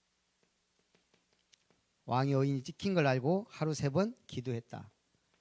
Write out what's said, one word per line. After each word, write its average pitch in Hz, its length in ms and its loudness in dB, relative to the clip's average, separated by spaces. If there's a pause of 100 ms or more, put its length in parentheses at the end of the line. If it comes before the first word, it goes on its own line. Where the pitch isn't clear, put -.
(2000)
왕의 135 280 2
어인이 135 300 2
찍힌 196 300 -4
걸 160 140 4
알고 139 420 2
하루 156 240 -2
세 143 160 -2
번 196 260 0 (120)
기도했다. 117 640 -8 (500)